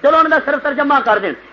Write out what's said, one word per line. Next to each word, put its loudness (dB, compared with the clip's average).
چلو 2
انہاں 2
دا 2
صرف -4
ترجمہ -2
کر 2
دین۔ -6